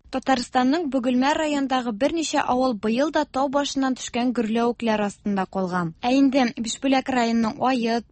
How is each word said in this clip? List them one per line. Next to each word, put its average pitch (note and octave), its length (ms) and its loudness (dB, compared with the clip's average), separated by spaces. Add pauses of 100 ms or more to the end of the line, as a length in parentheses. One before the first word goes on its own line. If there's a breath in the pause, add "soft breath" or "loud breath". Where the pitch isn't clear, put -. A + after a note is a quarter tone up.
(160)
Татарстанның C4 720 0
Бөгелмә C4 480 2
районындагы C#4 560 0
берничә D4 480 -2
авыл B3+ 400 0
быел A#3+ 320 0
да D4+ 140 0
тау C4+ 240 -2
башыннан C4+ 500 0
төшкән B3 320 -2
гөрләвекләр A3+ 800 0
астында G3 420 -2
калган. F3+ 500 -2
Ә B3 140 0
инде C4+ 300 4
Бишбүләк C4 640 -2
районының A#3 500 0
Аят, A#3 520 0